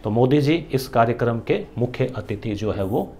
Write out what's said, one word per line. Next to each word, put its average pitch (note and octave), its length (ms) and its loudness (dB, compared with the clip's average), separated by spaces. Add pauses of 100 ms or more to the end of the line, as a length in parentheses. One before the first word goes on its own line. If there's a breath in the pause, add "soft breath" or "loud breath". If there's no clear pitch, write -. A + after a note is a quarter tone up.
तो A2 60 -2
मोदी B2+ 320 4
जी D3 140 2
इस D3 320 -4
कार्यक्रम A#2+ 520 2
के F#3+ 260 -2 (120)
मुख्य B2 380 -2
अतिथि G#2+ 400 -6
जो G#2 160 -2
है G2 120 -2
वो C3+ 360 -2